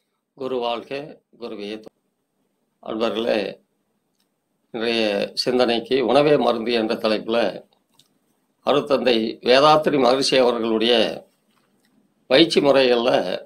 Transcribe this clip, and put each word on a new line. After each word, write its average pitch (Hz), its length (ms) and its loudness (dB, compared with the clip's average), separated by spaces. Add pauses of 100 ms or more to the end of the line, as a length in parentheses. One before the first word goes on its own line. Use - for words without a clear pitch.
(360)
குரு 131 220 -6
வாழ்க, 120 600 -8 (220)
குருவே 110 400 -12
துணை. - 380 -20 (720)
அன்பர்களே, 110 680 -4 (1160)
இன்றைய 110 600 -2
சிந்தனைக்கு 123 720 0
உணவே 147 320 4
மருந்து 117 340 -2
என்ற 113 240 -2
தலைப்புல 107 680 -2 (1000)
அருட்தந்தை 123 760 0
வேதாத்திரி 143 600 4
மகரிஷி 131 380 2
அவர்களுடைய 113 840 0 (1040)
பயிற்சி 160 340 4
முறைகள்ல 127 840 2